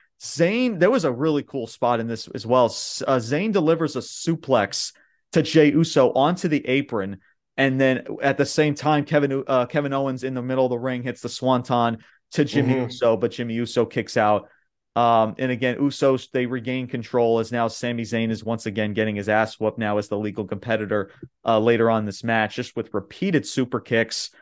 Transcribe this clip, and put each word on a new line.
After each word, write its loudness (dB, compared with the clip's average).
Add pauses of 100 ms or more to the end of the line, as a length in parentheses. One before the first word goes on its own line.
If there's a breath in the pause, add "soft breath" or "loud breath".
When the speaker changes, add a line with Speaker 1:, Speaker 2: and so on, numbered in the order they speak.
(200 soft breath)
Speaker 1:
Zayn, 0
there 4
was 2
a 2
really 0
cool -8
spot 0
in -4
this -8
as -10
well. 4
S-, -6
uh, 2
Zayn -2
delivers 0
a -4
suplex -2 (400)
to 4
Jey 6
Uso 4
onto 2
the -2
apron, -2 (400)
and 2
then 2 (160)
at 2
the 2
same 2
time, 2
Kevin, 0
uh, 2
Kevin -2
Owens -2
in -4
the -6
middle 0
of 0
the -2
ring -4
hits -8
the -6
swanton 0 (360 soft breath)
to 2
Jimmy 2
Speaker 2:
Mm-hmm. 0
Speaker 1:
Uso, 2
but -2
Jimmy -6
Uso 0
kicks -6
out. 2 (480 soft breath)
Um, 4
and -2
again, -2
Usos, 0
they -2
regain -6
control 0
as -2
now 0
Sami -6
Zayn -2
is -6
once -6
again -2
getting 0
his -4
ass 0
whooped -2
now -2
as -4
the -4
legal -4
competitor, -4 (340 loud breath)
uh, 4
later 4
on 0
this -8
match, 0
just -8
with -6
repeated -2
super -4
kicks. -2 (100)